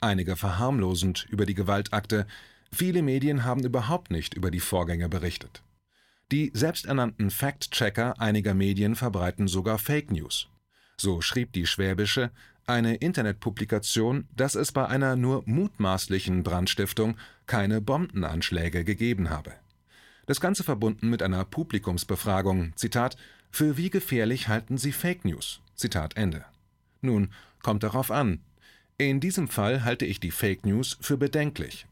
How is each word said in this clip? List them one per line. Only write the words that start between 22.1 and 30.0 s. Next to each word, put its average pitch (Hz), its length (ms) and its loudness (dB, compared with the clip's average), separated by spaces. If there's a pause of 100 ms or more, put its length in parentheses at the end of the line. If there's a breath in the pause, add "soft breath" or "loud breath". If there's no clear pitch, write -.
Zitat, 120 400 -2 (340 loud breath)
„Für 151 240 2
wie 175 140 -2
gefährlich 127 580 0
halten 110 300 0
Sie 135 160 -2
Fake 175 320 -2
News?“ - 340 -4 (160)
Zitat 80 400 -2
Ende. 87 300 0 (560)
Nun, 104 320 2 (280 loud breath)
kommt 107 220 0
darauf 123 260 0
an. 113 300 2 (580 soft breath)
In 139 220 2
diesem 175 300 0
Fall 117 340 2
halte 123 220 0